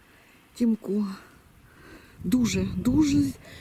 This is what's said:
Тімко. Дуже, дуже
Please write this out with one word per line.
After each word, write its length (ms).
Тімко. 520
Дуже, 400
дуже 560